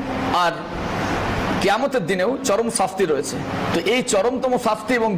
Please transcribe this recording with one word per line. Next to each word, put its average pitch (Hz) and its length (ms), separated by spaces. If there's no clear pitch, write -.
আর 175 180
কিয়ামতের 226 440
দিনেও 190 380
চরম 226 260
শাস্তি 190 360
রয়েছে। 143 300
তো 170 60
এই 226 240
চরমতম 247 540
শাস্তি 226 360
এবং 226 240